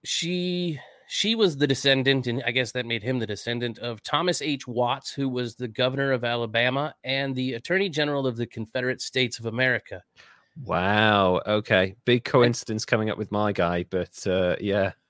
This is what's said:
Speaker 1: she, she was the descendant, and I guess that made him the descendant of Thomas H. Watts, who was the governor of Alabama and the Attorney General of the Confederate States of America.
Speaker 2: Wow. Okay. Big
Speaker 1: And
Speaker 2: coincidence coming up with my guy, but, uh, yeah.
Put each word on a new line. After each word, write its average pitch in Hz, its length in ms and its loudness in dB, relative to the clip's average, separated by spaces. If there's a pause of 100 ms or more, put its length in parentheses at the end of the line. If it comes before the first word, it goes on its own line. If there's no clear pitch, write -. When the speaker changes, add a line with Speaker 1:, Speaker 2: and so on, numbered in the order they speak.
Speaker 1:
she, 180 720 -2 (300)
she 220 260 0
was 196 220 2
the 143 100 2
descendant, 135 600 2
and 120 180 -2
I 120 60 -2
guess 123 200 0
that 123 140 -4
made 117 160 -4
him 127 160 -2
the 113 80 -4
descendant 117 520 -4
of 117 240 -8
Thomas 170 400 0
H. 139 260 -4
Watts, 120 420 -2
who 139 180 -4
was 123 280 -4
the 123 100 -6
governor 131 460 0
of 120 100 0
Alabama 120 800 0
and 135 320 -2
the 127 200 -2
Attorney 185 340 0
General 143 380 0
of 120 100 0
the 117 100 -2
Confederate 123 540 -4
States - 400 -2
of 113 60 -6
America. 113 580 -2 (600)
Speaker 2:
Wow. 98 840 4
Okay. 101 480 2 (100)
Big 123 140 4
Speaker 1:
And 120 60 -4
Speaker 2:
coincidence 120 600 2
coming 110 260 0
up - 80 -4
with 104 140 -6
my 104 200 0
guy, 87 360 0
but, - 380 -4
uh, 92 340 2
yeah. 98 320 0 (180)